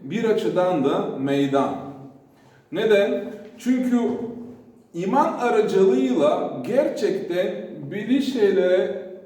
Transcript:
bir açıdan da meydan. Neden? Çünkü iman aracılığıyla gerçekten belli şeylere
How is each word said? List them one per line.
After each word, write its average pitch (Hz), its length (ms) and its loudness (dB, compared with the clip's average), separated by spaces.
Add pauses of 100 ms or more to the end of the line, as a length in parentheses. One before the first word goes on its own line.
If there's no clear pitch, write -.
bir 185 200 -4
açıdan 180 600 2
da - 340 -2
meydan. 139 560 0 (960)
Neden? 202 640 2 (240)
Çünkü 247 420 2 (920)
iman 220 400 0
aracılığıyla 202 1300 2
gerçekten 202 800 0 (440)
belli 226 300 0
şeylere 185 840 2 (180)